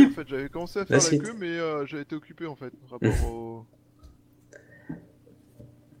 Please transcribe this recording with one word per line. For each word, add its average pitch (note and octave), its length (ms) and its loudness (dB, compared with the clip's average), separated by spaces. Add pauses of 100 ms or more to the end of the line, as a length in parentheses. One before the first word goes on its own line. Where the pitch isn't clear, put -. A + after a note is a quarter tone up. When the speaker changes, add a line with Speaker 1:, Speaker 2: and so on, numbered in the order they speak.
Speaker 1:
si, C#4 60 12
en C#4 40 -4
fait, D#3 160 -10
j'avais C#3 220 -6
commencé F3 300 -8
à - 20 -2
Speaker 2:
Là, G3 60 -6
Speaker 1:
faire C3 100 4
la C#3 60 4
Speaker 2:
si. D3+ 160 2
Speaker 1:
queue, A3+ 180 -8
mais, E3+ 220 -6
euh, D#3 260 -4
j'ai D3+ 140 -10
été C#3+ 160 -10
occupé, D#3+ 320 -14
en D3 80 -12
fait, B2 180 -14 (160)
rapport A#2+ 200 -2
Speaker 2:
<laughs> A2+ 220 0
Speaker 1:
au A2+ 340 -12 (2250)